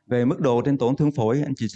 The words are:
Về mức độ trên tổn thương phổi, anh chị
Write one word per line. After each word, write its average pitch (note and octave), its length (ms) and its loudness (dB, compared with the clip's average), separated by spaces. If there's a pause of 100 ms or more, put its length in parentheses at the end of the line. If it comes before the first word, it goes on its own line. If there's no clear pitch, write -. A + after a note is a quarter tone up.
Về B2 180 0
mức C#3 160 0
độ A#2+ 220 2
trên C#3+ 160 0
tổn B2+ 180 0
thương D3 160 0
phổi, B2+ 300 0
anh C#3+ 140 -4
chị A2+ 200 -6